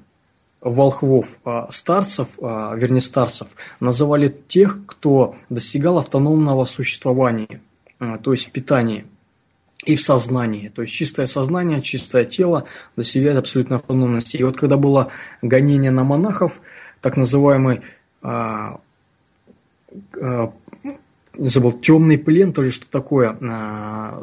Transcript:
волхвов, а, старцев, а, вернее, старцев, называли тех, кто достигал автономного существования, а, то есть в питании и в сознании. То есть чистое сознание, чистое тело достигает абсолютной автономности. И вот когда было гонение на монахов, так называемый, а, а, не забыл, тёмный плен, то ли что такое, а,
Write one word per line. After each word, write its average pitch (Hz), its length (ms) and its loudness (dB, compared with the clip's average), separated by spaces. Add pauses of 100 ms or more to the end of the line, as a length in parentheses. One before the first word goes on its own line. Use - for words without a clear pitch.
(600)
волхвов, 131 800 2
а, 120 280 -8
старцев, - 680 -2
а, 110 360 -6
вернее, 123 260 2
старцев, - 540 -4 (240)
называли 143 480 2 (200)
тех, 196 380 4
кто 135 480 2 (160)
достигал 143 480 0
автономного 143 680 2
существования, 123 960 -2 (380)
а, 113 200 -8
то 135 120 -2
есть 120 140 0
в - 60 -18
питании 117 540 -2 (800)
и 151 100 2
в - 80 0
сознании. 117 680 0
То 117 140 -10
есть 113 100 -10
чистое 147 320 -4
сознание, 151 560 -2
чистое 127 440 -2
тело 170 400 -2 (300)
достигает 135 420 0
абсолютной 127 400 -2
автономности. 123 600 -2
И 123 60 0
вот 131 140 0
когда 143 200 2
было 139 300 4 (340)
гонение 135 480 4
на 131 140 2
монахов, 165 560 0 (420)
так - 160 -2
называемый, 131 640 4 (400)
а, 110 560 -6 (1400)
а, 123 320 -4 (840)
не 131 140 -2
забыл, 120 220 2
тёмный 160 480 4
плен, 165 340 2
то 151 80 -2
ли 131 80 0
что - 220 -12
такое, 127 500 0
а, 107 800 -10